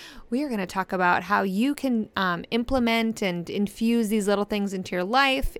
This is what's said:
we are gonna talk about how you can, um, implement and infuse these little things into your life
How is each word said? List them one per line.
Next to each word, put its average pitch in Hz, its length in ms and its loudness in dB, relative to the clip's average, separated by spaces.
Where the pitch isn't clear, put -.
we 254 140 0
are 294 40 -6
gonna 208 200 -2
talk 190 240 -4
about 180 320 2
how 196 180 2
you 208 320 0
can, 233 400 0
um, 180 380 -2
implement 233 720 0
and 175 260 -2
infuse 226 580 0
these 208 200 0
little 202 160 2
things 202 280 -4
into 185 220 -8
your 180 80 -2
life 262 580 2